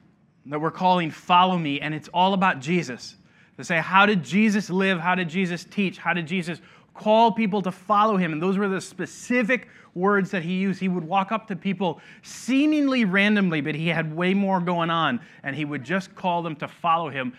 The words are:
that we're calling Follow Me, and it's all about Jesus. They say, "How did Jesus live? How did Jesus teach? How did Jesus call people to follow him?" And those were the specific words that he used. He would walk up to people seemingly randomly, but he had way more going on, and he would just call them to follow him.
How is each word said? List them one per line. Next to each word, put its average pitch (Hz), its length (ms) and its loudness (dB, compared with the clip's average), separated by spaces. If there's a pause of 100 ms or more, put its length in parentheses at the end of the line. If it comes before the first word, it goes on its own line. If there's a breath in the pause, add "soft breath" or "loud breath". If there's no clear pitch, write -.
(460)
that 147 160 -6
we're 156 100 0
calling 180 400 2
Follow 185 460 4
Me, 143 240 -2
and 151 120 -6
it's 151 200 -10
all 185 200 2
about 180 280 0
Jesus. 139 560 -4 (400 soft breath)
They 180 60 -14
say, 165 180 0
"How 190 240 6
did 202 180 4
Jesus 202 460 2
live? 190 320 0
How 180 140 0
did 180 120 -2
Jesus 175 380 -4
teach? 190 320 -4
How 170 160 -4
did 175 120 -4
Jesus 165 360 -6 (320 loud breath)
call 220 400 4
people 214 280 0
to 180 120 -4
follow 208 420 2
him?" 180 160 0
And 151 100 -4
those 190 160 0
were 202 120 0
the 190 100 -2
specific 240 880 -4 (280 loud breath)
words 196 360 2
that 180 120 -4
he 175 100 -4
used. 185 260 -2
He 190 80 -2
would 180 160 -2
walk 190 300 -2
up 220 140 -6
to 185 100 -8
people 190 420 -4 (220 loud breath)
seemingly 277 840 0
randomly, 196 560 2
but 147 160 -4
he 160 140 -2
had 160 260 -2
way 180 180 0
more 190 280 0
going 170 280 0
on, 156 300 0 (240 loud breath)
and 135 140 -8
he 151 80 -4
would 143 180 -8
just 185 320 -6
call 175 260 -4
them 165 140 -8
to 151 140 -10
follow 165 400 0
him. 127 300 -6